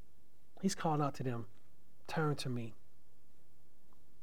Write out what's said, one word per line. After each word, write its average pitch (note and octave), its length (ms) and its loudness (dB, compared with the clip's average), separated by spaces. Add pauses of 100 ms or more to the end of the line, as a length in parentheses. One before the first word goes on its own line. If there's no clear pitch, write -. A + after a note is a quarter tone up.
(600)
He's F#3+ 140 4
calling D#3 260 4
out C#3 140 4
to - 80 -2
them, A#2 240 2 (600)
"Turn D3+ 300 4
to - 120 0
me." A#2 260 0 (1500)